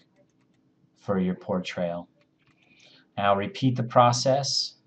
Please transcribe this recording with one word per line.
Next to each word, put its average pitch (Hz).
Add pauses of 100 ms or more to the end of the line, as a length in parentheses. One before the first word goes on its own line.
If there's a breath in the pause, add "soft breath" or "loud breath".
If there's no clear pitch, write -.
(960)
for 101
your 92
porch -
rail. 87 (1080 soft breath)
Now 101
repeat 123
the 120
process 127 (120)